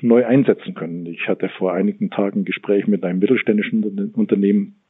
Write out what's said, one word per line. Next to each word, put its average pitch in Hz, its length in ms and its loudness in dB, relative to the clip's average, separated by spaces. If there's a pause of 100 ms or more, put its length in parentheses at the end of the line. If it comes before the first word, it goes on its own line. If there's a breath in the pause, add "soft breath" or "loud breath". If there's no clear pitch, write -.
neu 120 220 6
einsetzen 117 500 2
können. 85 320 -10
Ich 85 200 -10
hatte 95 220 -2
vor 92 240 -4
einigen 98 380 -2
Tagen 101 320 -2
ein - 20 -6
Gespräch 101 420 -2
mit 101 160 0
einem 90 160 -2
mittelständischen 107 640 2
Unter-, 101 340 -6
Unternehmen, 101 600 2 (140)